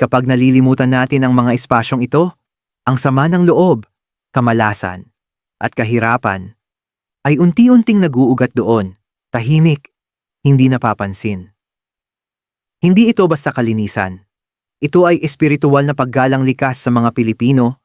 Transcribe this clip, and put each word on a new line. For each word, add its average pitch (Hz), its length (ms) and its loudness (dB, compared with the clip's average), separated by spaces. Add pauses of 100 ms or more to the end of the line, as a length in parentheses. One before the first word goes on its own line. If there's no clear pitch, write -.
kapag 127 240 0
nalilimutan 131 640 2
natin 131 380 0
ang 127 80 2
mga 120 180 0
espasyong 123 480 -2
ito, 156 320 -2 (540)
ang 131 80 0
sama 139 320 0
ng 175 180 2
loob, 156 400 2 (460)
kamalasan, 107 800 -4 (500)
at 110 140 -8
kahirapan, 113 800 -4 (640)
ay 143 160 0
unti-unting 220 640 2
naguugat 127 480 0
doon, 101 480 -2 (320)
tahimik, 147 640 0 (480)
hindi 135 240 4
napapansin. 104 880 -4 (1300)
Hindi 220 320 4
ito 202 160 2
basta 147 240 -4
kalinisan. 104 720 -4 (560)
Ito 175 240 2
ay 175 160 0
espiritual 143 640 0
na 147 80 -2
paggalang 131 480 -2
likas 131 400 -2
sa 127 80 -2
mga 117 240 0
Pilipino, 123 720 0